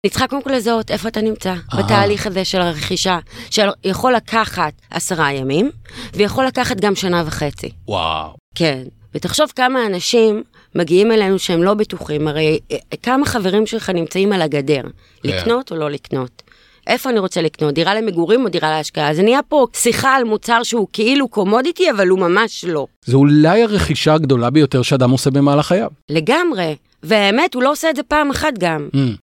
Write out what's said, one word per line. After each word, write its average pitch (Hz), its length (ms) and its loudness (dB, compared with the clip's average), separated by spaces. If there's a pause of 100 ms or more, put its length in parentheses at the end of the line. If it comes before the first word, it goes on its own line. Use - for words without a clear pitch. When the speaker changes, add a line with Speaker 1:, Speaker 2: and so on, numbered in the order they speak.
Speaker 1:
אני 196 60 0
צריכה - 160 -2
קודם 277 160 -6
כל 277 80 -6
לזהות 226 400 0
איפה 175 180 -4
אתה 214 120 -4
נמצא 208 340 -2 (180)
Speaker 2:
אהה. 196 100 0
Speaker 1:
בתהליך 202 440 2
הזה 190 180 -4
של 185 160 -2
הרכישה, 175 580 -2 (320)
שיכול 202 640 0
לקחת 214 580 -2 (180)
עשרה 160 420 -2
ימים, 139 380 0 (440)
ויכול 208 320 0
לקחת 247 340 -4
גם 202 160 2
שנה 175 300 0
וחצי. - 440 -6 (180)
Speaker 2:
וואו. 80 420 -4 (240)
Speaker 1:
כן. 139 280 -2 (320)
ותחשוב - 420 -2
כמה 254 300 0
אנשים 214 560 2 (320)
מגיעים 185 380 2
אלינו 196 260 2
שהם 170 240 0
לא 196 120 2
בטוחים, 156 540 -4
הרי, 156 300 0 (140)
אה, 147 40 -6 (260)
כמה 269 240 0
חברים 208 400 0
שלך 220 240 -6
נמצאים 180 420 0
על 180 100 0
הגדר, 143 400 0 (400)
Speaker 2:
כן. 127 60 -4
Speaker 1:
לקנות 220 440 -2
או 165 40 -8
לא 151 140 -4
לקנות? 131 520 -8 (440)
איפה 254 240 -2
אני 226 80 2
רוצה 185 240 -2
לקנות? 151 320 -2
דירה 165 200 0
למגורים 214 500 0
או 214 40 0
דירה 156 220 -2
להשקעה? 156 440 -2
זה 170 80 2
נהיה 247 260 4
פה 277 180 4 (100)
שיחה 262 380 0
על 262 100 0
מוצר 233 380 -2
שהוא 226 300 -2
כאילו 262 360 0
קומודיטי, 254 600 0
אבל 202 180 2
הוא 185 100 4
ממש 190 500 0
לא. 147 180 -4 (180)
Speaker 2:
זה 127 120 2
אולי 151 460 6
הרכישה 156 520 2
הגדולה 131 360 2
ביותר 139 320 2
שאדם 127 280 2
עושה 135 200 2
במהלך 143 360 2
חייו. 196 220 0 (220)
Speaker 1:
לגמרי. 180 680 0 (260)
והאמת, 214 520 2
הוא 247 80 -2
לא 277 100 2
עושה 320 180 0
את 269 60 -2
זה 294 60 -4
פעם 294 280 0
אחת 294 280 -2
גם. 160 360 -2
Speaker 2:
Mm. 139 40 2 (280)